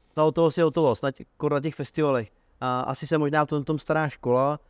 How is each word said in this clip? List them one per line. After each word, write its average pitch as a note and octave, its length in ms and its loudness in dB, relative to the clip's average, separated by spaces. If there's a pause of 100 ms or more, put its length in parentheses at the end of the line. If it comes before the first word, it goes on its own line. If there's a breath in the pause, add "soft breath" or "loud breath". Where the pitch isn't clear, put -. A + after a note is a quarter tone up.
(140)
ta D3+ 80 2
hotovost D#3 360 2
je E3+ 60 4
hotovost, D3+ 380 2
na C#3 80 -2
tě-, - 140 -10 (120)
kor D3 160 -2
na C#3+ 80 0
těch D3 140 -6
festivalech. C3+ 540 -2 (320)
A B2+ 200 -2
asi C3 260 -6
se D#3+ 120 0
možná D3+ 260 2
v C#3+ 40 -6
tom, D3 160 -2
tom D#3 140 -2
stará D#3 300 -2
škola, C3+ 600 0